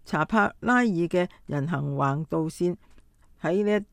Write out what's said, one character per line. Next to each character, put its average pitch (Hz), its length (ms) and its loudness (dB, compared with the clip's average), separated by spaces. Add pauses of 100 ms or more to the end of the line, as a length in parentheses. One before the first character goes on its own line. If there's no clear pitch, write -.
查 156 200 0
帕 208 340 2
拉 240 160 2
爾 247 100 4
嘅 180 420 0 (200)
人 143 200 -2
行 143 280 -4
橫 139 320 0
道 165 140 -2
線， 175 340 -2 (640)
喺 185 220 0
呢 208 140 2 (160)